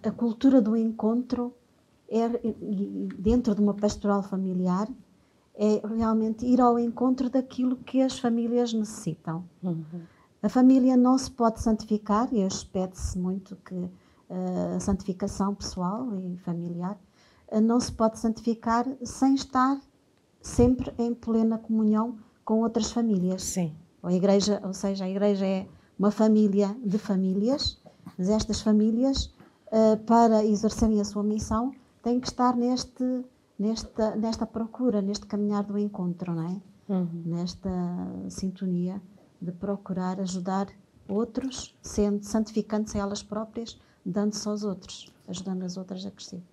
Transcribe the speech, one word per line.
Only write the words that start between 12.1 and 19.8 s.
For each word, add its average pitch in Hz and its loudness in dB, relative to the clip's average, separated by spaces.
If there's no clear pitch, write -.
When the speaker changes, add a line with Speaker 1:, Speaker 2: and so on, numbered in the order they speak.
Speaker 1:
e 214 2
hoje 190 -2
pede-se - -4
muito 190 -4
que, 180 -8
eh, 180 -4
a 185 -2
santificação 196 -2
pessoal 196 -6
e 180 -8
familiar, 175 -6
eh, 214 0
não 226 4
se 247 -4
pode 220 0
santificar 226 0
sem 269 2
estar 269 0